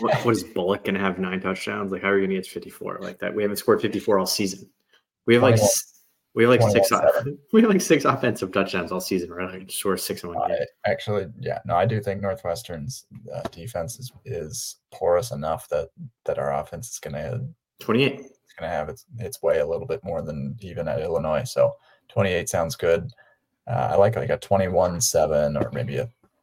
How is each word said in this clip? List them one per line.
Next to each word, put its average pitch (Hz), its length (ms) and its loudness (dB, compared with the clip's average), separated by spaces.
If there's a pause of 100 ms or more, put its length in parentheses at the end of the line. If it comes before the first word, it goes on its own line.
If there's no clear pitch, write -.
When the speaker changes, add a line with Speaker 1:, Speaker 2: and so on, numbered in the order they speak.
Speaker 1:
what, - 240 0
what 117 120 6
is - 80 -6
Bullock 95 400 -2
gonna 98 140 0
have 95 200 0
nine 92 220 -2
touchdowns? 98 520 -4
Like, 90 100 -6
how 98 60 0
are 98 100 4
you 98 80 2
gonna 95 120 0
get 92 80 -6
fifty-four? - 540 -10
Like - 200 -12
that, 95 140 -6
we 104 80 0
haven't 101 160 0
scored 107 220 4
fifty-four 104 380 2
all 92 80 2
season. 95 420 -4 (580)
We 117 80 8
have, 120 80 8
like, 127 120 8
Speaker 2:
Twenty-one. 107 140 6
Speaker 1:
s-, - 180 0 (480)
we 113 100 4
have, 123 60 8
like, 117 120 6
six 113 300 6
o-, 101 60 4
Speaker 2:
Twenty-one - 140 6 (120)
seven. 143 200 -6
Speaker 1:
<laughs> - 80 -4
we 226 80 10
have, 226 100 8
like, 185 100 6
six 151 240 4
offensive 120 480 0
touchdowns 92 400 0
all 90 80 -2
season. 87 300 -2
We're, 90 160 -6
like, 92 240 -14
score 95 260 -2
six 92 280 -8
in 87 100 -8
one - 80 -4
Speaker 2:
Uh, - 60 -2
Speaker 1:
game. 58 180 -2 (200)
Speaker 2:
actually, 104 400 -2 (120)
yeah, - 280 -6
no, 82 100 0
I 92 100 4
do 113 140 0
think 101 220 -6
Northwestern's, 90 840 -6 (260)
uh, - 100 -10 (100)
defense 87 460 -10
is, 131 120 -14 (140)
is 78 520 -10 (140)
porous 87 420 0
enough 76 360 -6
that, 73 220 -4 (340)
that - 140 -2
our 69 220 -2
offense 78 300 -12
is - 80 -12
gonna 71 420 -8 (400)
Speaker 1:
Twenty-eight. 127 400 0
Speaker 2:
it's - 380 -20
gonna 82 120 -8
have 78 180 -4
its, - 160 -12 (140)
its 87 240 -10
way 78 160 2
a 73 80 0
little 82 200 -4
bit - 180 -6
more 82 180 -6
than 76 380 -8
even 80 280 -8
at 64 120 -2
Illinois. 78 440 -2
So - 300 2 (340)
twenty-eight 90 400 0
sounds 82 280 -2
good. 85 340 2 (560)
Uh, - 260 -2
I 87 40 2
like, 101 200 6
like, - 140 -4
a - 80 0
twenty-one 90 600 2
seven 73 560 2
or 73 160 -2
maybe 67 260 -4
a, 62 100 -4 (340)